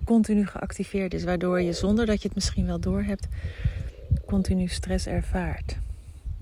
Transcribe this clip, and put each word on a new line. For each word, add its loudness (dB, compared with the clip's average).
continu 6
geactiveerd -4
is, -2
waardoor 2
je, 2
zonder 4
dat 2
je 0
het -6
misschien 0
wel 0
doorhebt, 0
continu 2
stress -2
ervaart. -2